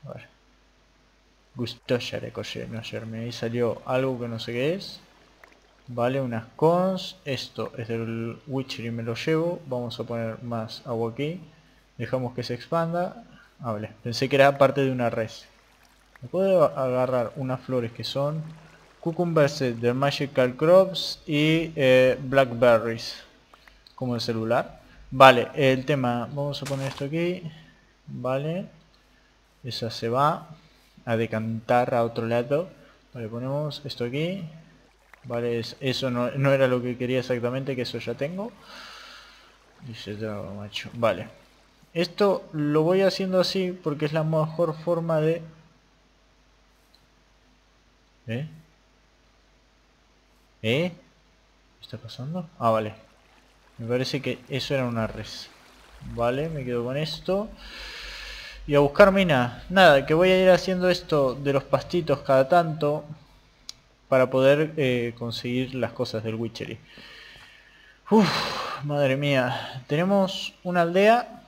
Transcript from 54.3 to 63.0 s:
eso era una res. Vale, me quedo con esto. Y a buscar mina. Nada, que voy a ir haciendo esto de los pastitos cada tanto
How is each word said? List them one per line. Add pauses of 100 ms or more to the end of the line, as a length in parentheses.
eso
era
una
res. (640)
Vale,
me
quedo
con
esto. (1160)
Y
a
buscar
mina.
Nada,
que
voy
a
ir
haciendo
esto
de
los
pastitos
cada
tanto (1040)